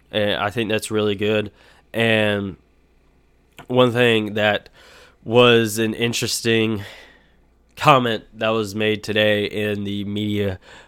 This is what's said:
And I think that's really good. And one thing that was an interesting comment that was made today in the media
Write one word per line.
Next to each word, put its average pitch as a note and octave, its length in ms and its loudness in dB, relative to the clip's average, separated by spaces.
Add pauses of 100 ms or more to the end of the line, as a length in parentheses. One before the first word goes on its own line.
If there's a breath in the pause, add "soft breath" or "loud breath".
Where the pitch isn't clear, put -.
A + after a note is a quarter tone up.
(120)
And G#2 300 -2
I G#2 80 -2
think A2 200 -4
that's G#2+ 200 -4
really G#2+ 260 -2
good. G#2+ 360 -2 (420 soft breath)
And G#2 640 0 (1120)
one B2+ 260 4
thing A2+ 400 2
that G#2 360 0 (540 soft breath)
was A#2 540 4
an A2 160 -2
interesting A2+ 920 -2 (920 loud breath)
comment B2 580 2
that A2 160 -2
was A2 240 -2
made G#2+ 300 -2
today G#2+ 420 0
in G#2 380 -4
the G2+ 220 -6
media G#2 540 -4 (280 loud breath)